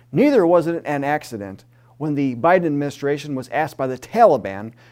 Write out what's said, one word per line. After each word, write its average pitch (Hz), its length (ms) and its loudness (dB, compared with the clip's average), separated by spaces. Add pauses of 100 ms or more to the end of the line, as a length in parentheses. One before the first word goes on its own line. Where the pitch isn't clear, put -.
(120)
Neither 220 360 4
was 170 180 4
it 170 180 -4
an 139 200 -4
accident 110 640 -8 (320)
when 147 180 -6
the 135 200 -2
Biden 170 300 2
administration 143 680 -4
was 127 140 -10
asked 147 280 -4
by 139 80 -4
the 127 120 -4
Taliban 113 760 2 (180)